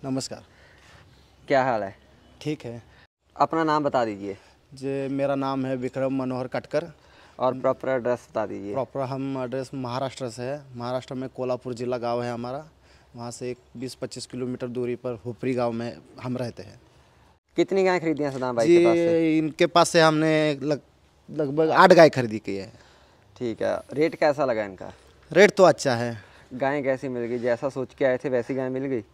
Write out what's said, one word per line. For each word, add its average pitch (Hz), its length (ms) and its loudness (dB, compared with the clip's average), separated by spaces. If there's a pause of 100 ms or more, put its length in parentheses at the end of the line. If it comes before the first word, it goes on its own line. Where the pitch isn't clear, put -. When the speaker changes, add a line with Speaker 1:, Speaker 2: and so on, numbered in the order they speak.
Speaker 1:
नमस्कार। 131 380 -6 (1040)
Speaker 2:
क्या 135 160 4
हाल 117 200 0
है? 98 120 -10 (460)
Speaker 1:
ठीक 147 240 -8
है। 117 180 -12 (560)
Speaker 2:
अपना 160 240 0
नाम 151 200 0
बता 135 220 0
दीजिए। 101 320 -8 (360)
Speaker 1:
जी, 135 340 -6
मेरा 139 280 -2
नाम 135 300 -4
है 135 100 -4
विक्रम 131 380 -4
मनोहर 127 340 -4
कटकर। 139 380 -4 (540)
Speaker 2:
और 127 140 0
प्रॉपर 131 360 -2
एड्रेस 123 420 -2
बता 110 140 -2
दीजिए। 101 280 -8
Speaker 1:
प्रॉपर 131 260 -6
हम 135 440 -6
एड्रेस 127 300 -8
महाराष्ट्र 131 560 -6
से 117 140 -12
है, 139 180 -8 (140)
महाराष्ट्र 123 380 -6
में 131 220 -8
कोल्हापुर 127 380 -6
जिला 123 240 -4
गांव 120 260 -2
है 120 100 -4
हमारा, 123 320 -8 (500)
वहाँ 120 160 -12
से 123 180 -10
एक 123 80 -10 (200)
बीस 123 180 -10
पच्चीस 123 300 -12
किलोमीटर 127 420 -8
दूरी 123 280 -4
पर 120 300 -8
हुपरी 123 280 -4
गांव 120 180 0
में 117 260 -6 (260)
हम 123 140 -4
रहते 117 260 -8
हैं। 98 180 -20 (720)
Speaker 2:
कितनी 190 280 2
गायें 180 180 2
खरीदी 151 220 -2
हैं 143 80 -2
सद्दाम 127 240 -4
भाई 117 120 4
Speaker 1:
जी, 170 100 8
Speaker 2:
के 170 80 6
पास 170 100 6
से? 165 420 2
Speaker 1:
इनके 156 280 2
पास 170 240 6
से 170 120 6
हमने 156 640 4
लग-, - 720 -8
लगभग 156 320 2
आठ 165 240 10
गाय 160 160 12
खरीदी 110 300 -2
की 101 160 -8
है। 98 180 -12 (680)
Speaker 2:
ठीक 113 220 -4
है, 104 180 0 (140)
रेट 156 220 0
कैसा 147 300 2
लगा 110 180 0
इनका? 98 300 -12 (400)
Speaker 1:
रेट 190 180 8
तो 196 120 6
अच्छा 143 320 4
है। 117 220 -4 (360)
Speaker 2:
गायें 135 300 -2
कैसी 131 240 -2
मिल 123 160 -6
गई? 120 160 -4
जैसा 120 300 -2
सोच 127 180 -6 (120)
के 143 60 2
आए 127 120 2
थे 147 120 -4
वैसी 127 260 -2
गाय 131 140 -4
मिल 131 140 -6
गई? 135 180 -4 (120)